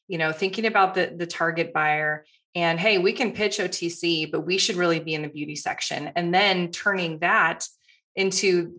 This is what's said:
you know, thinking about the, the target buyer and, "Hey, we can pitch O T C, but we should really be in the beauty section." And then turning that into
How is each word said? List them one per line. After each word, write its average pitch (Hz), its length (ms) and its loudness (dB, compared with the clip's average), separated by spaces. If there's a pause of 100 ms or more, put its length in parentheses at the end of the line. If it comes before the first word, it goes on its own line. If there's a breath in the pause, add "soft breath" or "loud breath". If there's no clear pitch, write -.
you 175 120 -4
know, 160 120 0
thinking 190 340 -2
about 196 280 4
the, 185 240 0
the 170 80 -4
target 165 480 -2
buyer 151 520 0 (280 soft breath)
and, 170 260 0
"Hey, 202 200 4
we 190 120 4
can 233 200 -2
pitch 202 280 -2
O 185 80 0
T 175 220 -4
C, 170 360 -2
but 156 160 -4
we 175 160 0
should 190 180 0
really 170 240 2
be 156 160 -6
in 151 80 -4
the 147 60 -6
beauty 151 260 -8
section." - 600 -6
And 170 180 0
then 185 380 2
turning 175 480 -2
that 170 460 2 (500 soft breath)
into 185 640 2